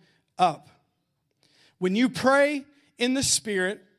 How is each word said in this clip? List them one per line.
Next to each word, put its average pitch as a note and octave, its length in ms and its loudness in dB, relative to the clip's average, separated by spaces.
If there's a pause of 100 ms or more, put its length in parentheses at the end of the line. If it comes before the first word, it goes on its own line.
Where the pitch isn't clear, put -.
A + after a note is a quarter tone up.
(380)
up. E3 320 -2 (1120)
When F#3 160 -2
you B3 120 2
pray C#4 580 0 (340)
in B3+ 160 -2
the C4+ 80 -2
Spirit, G3+ 600 -2 (160)